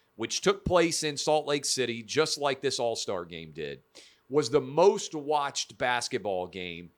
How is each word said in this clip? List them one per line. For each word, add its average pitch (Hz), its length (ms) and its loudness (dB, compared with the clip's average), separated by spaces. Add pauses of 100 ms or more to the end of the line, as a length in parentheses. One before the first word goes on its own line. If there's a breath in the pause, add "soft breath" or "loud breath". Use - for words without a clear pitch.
(160)
which 113 240 -4
took 196 240 2
place 170 380 4
in 151 140 -2
Salt 151 300 0
Lake 143 180 0
City, 117 380 -2
just 143 360 0
like 139 220 -2
this 135 180 0
All-Star 110 460 -2
game 82 280 -12
did, 71 280 -8 (500 loud breath)
was 139 180 2
the 139 120 2
most 165 540 4
watched 143 600 -4
basketball 104 680 -2
game 87 520 -10